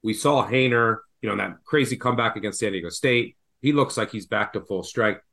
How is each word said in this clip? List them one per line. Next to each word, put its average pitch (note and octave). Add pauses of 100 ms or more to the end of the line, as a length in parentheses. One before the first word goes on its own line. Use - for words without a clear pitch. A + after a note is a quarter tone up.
We G#2+
saw C#3+
Haener, A#2 (220)
you A2
know, G2+
in G2+
that F#2+
crazy B2+
comeback A#2
against G2+
San G#2+
Diego E2+
State. A#2+ (240)
He D3
looks C#3+
like A2
he's G2+
back G#2
to F#2+
full F#2
strength. G#2+ (120)